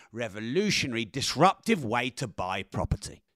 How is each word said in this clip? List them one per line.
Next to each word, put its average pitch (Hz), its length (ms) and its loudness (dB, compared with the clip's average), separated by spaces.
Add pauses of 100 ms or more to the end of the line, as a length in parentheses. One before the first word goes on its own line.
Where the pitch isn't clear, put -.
(120)
revolutionary, 117 920 0
disruptive 160 800 2
way 120 280 0
to 123 160 -6
buy 92 340 -4
property. - 640 -4 (120)